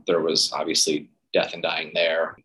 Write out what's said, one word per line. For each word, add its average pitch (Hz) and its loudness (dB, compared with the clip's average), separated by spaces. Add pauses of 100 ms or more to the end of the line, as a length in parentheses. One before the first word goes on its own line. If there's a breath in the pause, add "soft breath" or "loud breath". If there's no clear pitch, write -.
There 85 2
was - 0
obviously 76 0 (240)
death - 0
and 85 -10
dying 80 -4
there, 82 0